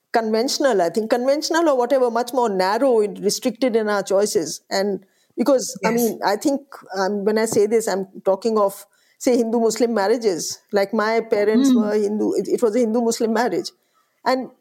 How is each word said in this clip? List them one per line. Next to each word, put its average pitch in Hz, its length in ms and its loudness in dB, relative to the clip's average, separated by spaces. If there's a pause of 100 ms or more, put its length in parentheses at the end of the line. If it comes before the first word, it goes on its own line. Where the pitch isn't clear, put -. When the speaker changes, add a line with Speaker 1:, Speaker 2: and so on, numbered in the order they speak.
(140)
Speaker 1:
conventional, 226 680 0
I 170 80 2
think, 214 220 -2
conventional 302 580 0
or 269 80 2
whatever, 247 320 2
much 240 240 -4
more 240 160 0
narrow 214 520 2
and 190 220 -4
restricted 220 520 -2
in 220 140 0
our 208 140 0
choices. 190 580 -2 (100)
And 196 340 -2 (320)
because, 220 480 0
I 220 60 2
Speaker 2:
Yes. 233 100 0
Speaker 1:
mean, 214 240 -2
I 196 100 2
think, 277 260 0 (360)
um, 196 280 -2
when 214 120 2
I 220 80 0
say 220 220 2
this, 220 200 0
I'm 190 200 -2 (180)
talking 196 320 0
of, 196 280 -2 (340)
say, 247 180 2
Hindu-Muslim 226 560 0
marriages. 208 680 0 (120)
Like, 196 220 0
my 220 280 0
parents 226 500 2
Speaker 2:
Mm. 254 40 4
Speaker 1:
were 214 180 2
Hindu, 208 400 -2
it, 196 140 -4
it - 160 -2
was 214 120 2
a 247 40 2
Hindu-Muslim 226 540 0
marriage. 220 380 -2 (520)
And, 262 260 -2 (120)